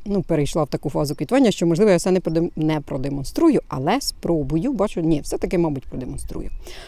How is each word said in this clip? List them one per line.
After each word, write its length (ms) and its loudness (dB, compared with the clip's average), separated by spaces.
ну, 160 0
перейшла 420 0
в 40 -2
таку 220 -4
фазу 260 -2
квітування, 360 4
що, 160 0
можливо, 240 4
я 60 6
все 140 0
не 80 4
продем-, 360 0
не 240 0
продемонструю, 880 0
але 340 0
спробую. 720 -2
Бачу, 280 -2
ні, 200 2
все-таки, 360 -4
мабуть, 260 0
продемонструю. 680 -8